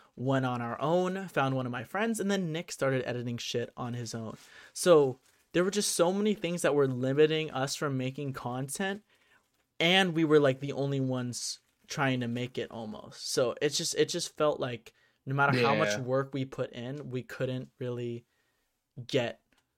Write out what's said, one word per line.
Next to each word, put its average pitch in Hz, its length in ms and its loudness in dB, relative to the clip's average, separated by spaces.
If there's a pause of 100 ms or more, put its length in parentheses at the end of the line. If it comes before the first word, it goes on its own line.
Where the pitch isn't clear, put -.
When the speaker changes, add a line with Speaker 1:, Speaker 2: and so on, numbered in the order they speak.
(160)
Speaker 1:
went 131 300 2
on 123 160 -2
our 117 180 -6
own, 180 500 0
found 135 260 0
one 127 100 -2
of 123 60 -6
my 123 120 -6
friends, 214 380 -2
and 196 100 0
then 185 220 0
Nick 165 180 -8
started 135 340 0
editing 120 320 -4
shit 117 380 -4
on 120 200 -8
his 117 200 -8
own. 110 220 -10 (360)
So 147 460 6 (340)
there 170 120 4
were 196 60 2
just 202 240 -2
so 175 180 4
many 208 200 2
things 175 280 -4
that 143 140 2
were 143 120 6
limiting 143 640 2
us 135 240 -4
from 143 220 -2
making 131 360 -4
content, 139 680 -6 (760)
and 180 340 4
we 165 100 2
were, 151 160 8
like, 135 220 4
the 143 120 -6
only 139 280 -2
ones 127 580 -4 (300)
trying 131 320 0
to 117 80 -2
make 123 280 -4
it 120 140 -4
almost. - 640 -10
So 123 280 2
it's 147 160 0
just, 160 180 -2
it 156 120 4
just - 300 -6
felt 151 240 2
like 120 320 -8 (320)
no 135 100 -4
matter 139 240 4
how 120 160 4
much 107 220 2
Speaker 2:
Yeah. - 20 -4
Speaker 1:
work 131 340 -2
we 135 120 -2
put 127 260 -8
in, 131 400 -10
we 123 120 -6
couldn't 127 540 -6
really 120 460 -6 (840)
get, 120 360 -2 (360)